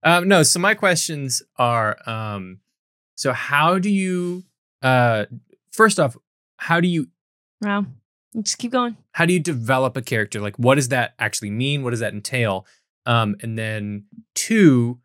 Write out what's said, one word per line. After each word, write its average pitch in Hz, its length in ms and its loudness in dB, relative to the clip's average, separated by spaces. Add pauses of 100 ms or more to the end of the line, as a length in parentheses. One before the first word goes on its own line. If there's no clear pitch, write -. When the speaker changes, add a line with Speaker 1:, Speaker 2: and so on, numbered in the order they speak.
Speaker 1:
Um, 175 240 2
no, 190 160 6
so 160 160 2
my 196 140 2
questions 160 680 -2 (160)
are, 117 400 0 (120)
um, 104 500 -10 (560)
so - 160 -2
how 151 480 2
do 190 100 -2
you, 185 540 -2 (380)
uh, 123 460 2 (440)
first 220 280 4
off, 139 180 0 (400)
how 170 240 0
do 180 80 2
you 165 180 -2 (540)
Speaker 2:
Wow. 202 240 -2 (560)
Just - 160 -6
keep 233 160 -8
going. 240 240 -2 (160)
Speaker 1:
how 165 120 2
do 170 60 2
you 180 80 4
develop 131 560 -2
a 131 60 -6
character? 110 400 -4
Like, 104 180 -8
what 127 160 2
does 135 140 -2
that 123 300 -2
actually 107 320 -6
mean? 135 320 -4
What 123 80 -4
does 113 100 -6
that 107 120 -6
entail? 104 520 -4 (400)
Um, 110 360 2
and 113 160 -8
then 104 460 -8 (320)
two 127 680 4